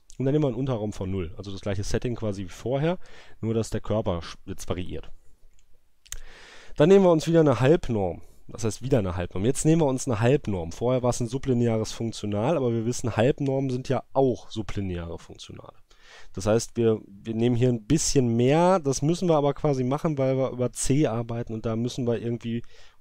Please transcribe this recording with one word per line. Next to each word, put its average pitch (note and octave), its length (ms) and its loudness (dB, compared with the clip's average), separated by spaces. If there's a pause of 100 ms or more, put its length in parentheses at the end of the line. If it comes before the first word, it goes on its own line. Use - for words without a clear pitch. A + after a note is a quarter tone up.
(180)
Und B2+ 80 -2
dann C3+ 80 2
nehmen D3+ 100 2
wir C#3+ 40 2
einen A2 100 -2
Unterraum A#2 340 -2
von F#2+ 200 -6
null, F2+ 260 -4
also G2 140 -10
das F#2+ 100 -10
gleiche G2+ 220 -2
Setting A#2 320 -2
quasi G2+ 300 -4
wie E2+ 40 -10
vorher, C#3 480 -2 (440)
nur A2+ 120 -2
dass A2 160 -2
der G#2+ 120 -4
Körper G#2 400 -2
sch-, - 240 -12
jetzt - 240 -8
variiert. E2+ 420 -6 (1700)
Dann - 120 6
nehmen G3 160 10
wir F3 60 8
uns D#3+ 160 2
wieder E3 140 6
eine C3+ 180 6
Halbnorm. A2+ 640 2 (260)
Das - 160 -10
heißt A2 180 -2
wieder C3 180 2
eine F#2 160 -2
Halbnorm. F2+ 300 -2
Jetzt B2+ 200 0
nehmen D#3+ 160 4
wir D3+ 60 4
uns C3 200 -2
eine A2+ 120 0
Halbnorm. G#2 520 0
Vorher A#2+ 320 0
war B2 60 2
es A#2+ 100 -2
ein A#2+ 80 -2
sublineares A#2 640 0
Funktional, A2 640 -2
aber B2+ 140 0
wir A#2 140 -2
wissen, A#2+ 320 -2
Halbnormen C3+ 520 2
sind B2+ 200 -4
ja B2+ 140 0 (100)
auch C3 360 2
sublineare F2+ 720 -6
Funktionale. - 540 -18 (600)
Das F#2+ 120 -4
heißt, A2 320 2
wir, A2+ 300 4
wir G2+ 260 -12
nehmen A#2 220 2
hier B2 140 4
ein A#2+ 180 -2
bisschen B2+ 500 2
mehr, E3 420 4
das C#3 220 -2
müssen E3+ 260 0
wir D#3+ 80 4
aber C#3+ 200 2
quasi C3+ 280 0
machen, C#3+ 360 -2
weil C3 180 2
wir B2+ 140 0
über B2 200 -2
C C#3 360 2
arbeiten A#2 460 -4
und A2 120 -6
da A2+ 100 -2
müssen A#2+ 300 -4
wir A#2 160 0
irgendwie, A#2 400 -4 (400)